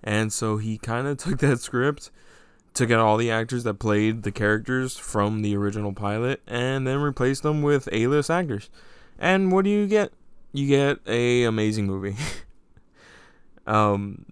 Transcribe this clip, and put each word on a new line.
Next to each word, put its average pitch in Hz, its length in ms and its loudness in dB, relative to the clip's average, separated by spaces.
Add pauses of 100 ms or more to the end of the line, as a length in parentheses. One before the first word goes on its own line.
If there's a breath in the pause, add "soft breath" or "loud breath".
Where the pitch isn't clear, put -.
And 107 300 -2
so 110 240 -4
he 110 200 -6
kinda 127 380 -4
<laughs> - 0 -
took 135 240 -4
that 139 220 2
script 135 500 -4 (600 soft breath)
took 120 180 0
out 113 80 6
all 107 180 6
the 117 140 0
actors 113 320 -2
that 110 120 -2
played 107 480 0
the 104 80 -2
characters 110 680 -2
from 107 440 -2
the 104 140 0
original 101 380 -2
pilot 107 540 -4
and 127 400 -2
then 135 140 0
replaced 135 420 0
them 151 180 2
with 143 300 2
A-list 135 400 2
actors. 156 380 -2 (500 loud breath)
And 190 320 2
what 190 140 4
do 202 40 2
you 208 180 2
get? 208 260 2 (400)
You 139 140 -2
get 139 380 4
a 120 380 2
amazing 107 420 0
movie. 98 360 -4
<laughs> 151 40 -4 (1400 loud breath)
Um, 104 640 2